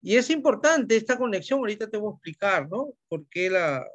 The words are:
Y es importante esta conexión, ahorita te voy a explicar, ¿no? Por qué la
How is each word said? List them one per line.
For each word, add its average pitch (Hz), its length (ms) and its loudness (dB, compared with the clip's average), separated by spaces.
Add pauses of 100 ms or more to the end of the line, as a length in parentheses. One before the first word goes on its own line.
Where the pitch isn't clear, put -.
Y 190 160 2
es 247 140 4
importante 285 640 4
esta 226 220 0
conexión, 240 400 -2
ahorita 214 320 -4
te 214 80 -6
voy 208 140 -6
a - 20 -12
explicar, 165 560 -2
¿no? 254 240 -6 (120)
Por 156 220 -8
qué 180 220 -2
la 156 440 0